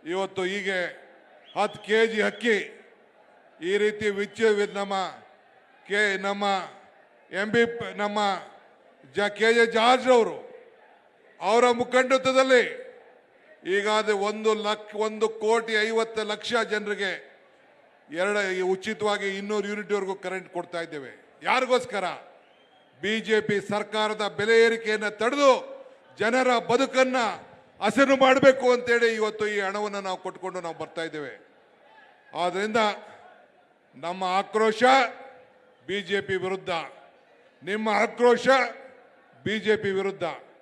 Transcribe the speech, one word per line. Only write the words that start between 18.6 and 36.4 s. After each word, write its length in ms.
ಉಚಿತವಾಗಿ 760
ಇನ್ನೂರು 300
ಯೂನಿಟ್ವರೆಗೂ 460
ಕರೆಂಟ್ 340
ಕೊಡ್ತಾ 320
ಇದ್ದೇವೆ. 600
ಯಾರಿಗೋಸ್ಕರ? 640
ಬಿ 200
ಜೆ 200
ಪಿ 200
ಸರ್ಕಾರದ 760
ಬೆಲೆ 240
ಏರಿಕೆಯನ್ನ 460
ತಡೆದು 420
ಜನರ 400
ಬದುಕನ್ನ 580
ಹಸನು 340
ಮಾಡಬೇಕು 560
ಅಂತೇಳಿ 420
ಇವತ್ತು 340
ಈ 120
ಹಣವನ್ನ 380
ನಾವು 180
ಕೊಟ್ಕೊಂಡು 440
ನಾವು 180
ಬರ್ತಾ 240
ಇದ್ದೇವೆ. 320
ಆದ್ರಿಂದ 420
ನಮ್ಮ 180
ಆಕ್ರೋಶ 420
ಬಿ 120
ಜೆ 180
ಪಿ 160